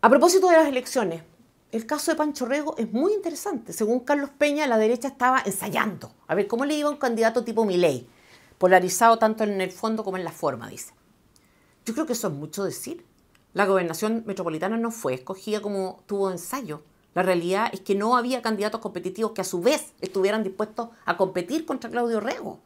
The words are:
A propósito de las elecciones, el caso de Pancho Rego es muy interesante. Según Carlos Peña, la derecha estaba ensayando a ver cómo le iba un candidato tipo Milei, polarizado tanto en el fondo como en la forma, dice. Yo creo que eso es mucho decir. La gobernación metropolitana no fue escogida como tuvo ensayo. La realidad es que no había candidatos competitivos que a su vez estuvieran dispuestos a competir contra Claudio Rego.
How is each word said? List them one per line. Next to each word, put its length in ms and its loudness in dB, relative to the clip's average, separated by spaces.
A 80 8
propósito 400 6
de 80 8
las 100 6
elecciones, 540 -2
el 140 -4
caso 240 -4
de 80 2
Pancho 300 -2
Rego 320 -2
es 120 -2
muy 220 2
interesante. 580 -6
Según 280 0
Carlos 360 -2
Peña, 300 2
la 140 2
derecha 300 2
estaba 360 2
ensayando 680 -4
a 60 0
ver 140 0
cómo 180 -2
le 80 0
iba 160 0
un 80 -6
candidato 460 0
tipo 200 0
Milei, 440 2
polarizado 600 6
tanto 240 2
en 180 -2
el 100 -2
fondo 320 -4
como 140 -6
en 60 -6
la 80 -6
forma, 360 -4
dice. 260 -16
Yo 80 -6
creo 140 -2
que 60 -2
eso 160 -4
es 40 -6
mucho 300 -8
decir. 420 -8
La 120 2
gobernación 600 0
metropolitana 520 -4
no 120 -2
fue 240 -4
escogida 480 -6
como 460 -6
tuvo 240 -2
ensayo. 500 -10
La 80 0
realidad 500 2
es 100 -12
que 140 0
no 220 2
había 240 -2
candidatos 400 -2
competitivos 520 -6
que 80 -6
a 40 -2
su 160 -4
vez 400 2
estuvieran 420 0
dispuestos 460 -6
a 100 0
competir 500 -2
contra 260 -6
Claudio 280 0
Rego. 460 -6